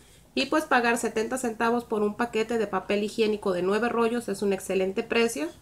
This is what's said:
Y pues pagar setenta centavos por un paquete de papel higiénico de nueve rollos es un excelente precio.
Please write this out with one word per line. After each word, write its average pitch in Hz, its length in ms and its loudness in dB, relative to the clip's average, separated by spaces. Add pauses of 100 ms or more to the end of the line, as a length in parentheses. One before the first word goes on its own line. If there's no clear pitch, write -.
(360)
Y 262 100 2
pues 311 200 2
pagar 233 320 4
setenta 226 400 -2
centavos 233 480 0
por 214 180 0
un 208 120 0
paquete 233 440 0
de 202 80 0
papel 202 360 -2
higiénico 214 480 0
de 175 120 0
nueve 220 260 2
rollos 233 400 0
es 196 140 -4
un 196 100 2
excelente 190 500 -2
precio. 233 440 0 (140)